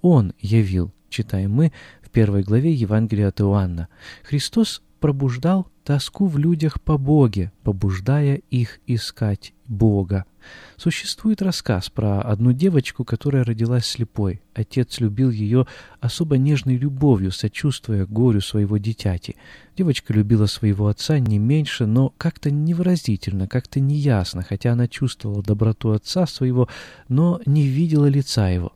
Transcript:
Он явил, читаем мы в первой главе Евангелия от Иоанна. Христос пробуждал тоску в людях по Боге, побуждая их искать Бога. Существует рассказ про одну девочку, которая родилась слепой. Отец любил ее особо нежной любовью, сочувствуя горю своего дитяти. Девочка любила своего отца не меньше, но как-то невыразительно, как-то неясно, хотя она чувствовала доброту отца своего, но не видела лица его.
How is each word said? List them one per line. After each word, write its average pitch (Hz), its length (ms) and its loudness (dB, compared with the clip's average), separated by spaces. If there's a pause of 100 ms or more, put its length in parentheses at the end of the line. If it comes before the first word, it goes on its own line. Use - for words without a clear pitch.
Он 143 380 4
явил, 95 520 0 (160)
читаем 98 440 -4
мы 151 200 2 (300)
в - 80 -20
первой 101 320 2
главе 120 300 2
Евангелия 107 560 0
от - 120 -4
Иоанна. 95 480 0 (360)
Христос - 580 -2 (160)
пробуждал 139 680 0 (160)
тоску 143 420 -2
в 156 100 -2
людях 156 460 0
по 156 160 0
Боге, 131 540 2 (100)
побуждая 107 880 0
их 120 360 -4
искать - 680 -4 (120)
Бога. 101 580 0 (520)
Существует - 680 -4
рассказ - 480 -2
про 101 300 -2
одну 110 320 2
девочку, 143 520 0
которая 135 400 -2
родилась 117 420 0
слепой. 104 540 -4 (140)
Отец - 460 -4
любил 120 300 0
ее 113 360 0 (340)
особо 143 380 -2
нежной 131 380 2
любовью, 131 540 2
сочувствуя 107 760 -4
горю 107 340 2
своего 104 380 -2
дитяти. 101 580 -4 (400)
Девочка 160 360 -2
любила 107 340 2
своего 104 420 0
отца 147 300 0
не 110 200 2
меньше, 135 480 0
но 127 300 2
как-то - 340 -4
невыразительно, 147 1000 -2
как-то - 320 -4
неясно, 135 640 0
хотя 110 300 -2
она 120 160 0
чувствовала 104 540 -4
доброту 107 480 0
отца 156 360 -2
своего, 127 420 0 (400)
но 170 380 2
не 143 200 4
видела 151 400 2
лица 135 420 2
его. 90 280 -2